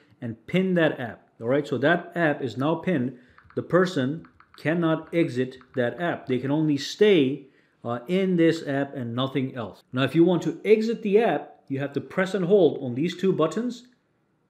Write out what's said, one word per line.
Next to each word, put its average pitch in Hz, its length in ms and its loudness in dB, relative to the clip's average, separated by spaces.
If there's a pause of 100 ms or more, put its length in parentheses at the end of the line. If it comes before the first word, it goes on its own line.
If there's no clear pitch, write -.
(200)
and 117 260 -10
pin 185 280 0
that 160 260 2
app. - 280 -12 (120)
All 113 80 -4
right, 143 180 0
so 131 120 -4
that 165 360 2
app 147 280 0
is 113 160 -6
now 151 160 0
pinned. 165 420 -2 (380)
The 123 80 -4
person 160 640 0 (320)
cannot 160 560 -2
exit 127 420 -2 (200)
that 120 220 -2
app. 170 280 -4
They 123 120 -2
can 131 120 -4
only 151 260 2
stay, 151 680 2 (400)
uh, - 220 -4
in 185 280 0
this 165 300 2
app 139 300 -4
and 117 180 -8
nothing 131 400 -4
else. 107 380 -12
Now, 131 100 0
if 135 120 0
you 165 100 6
want 175 180 2
to - 220 -4
exit 220 380 2
the 208 180 4
app, - 480 -2
you 135 100 -4
have 139 140 -4
to 123 80 -4
press 185 340 -4
and 185 100 -2
hold 165 380 4
on 120 120 -6
these 160 220 -2
two 190 160 2
buttons, 160 540 -2 (640)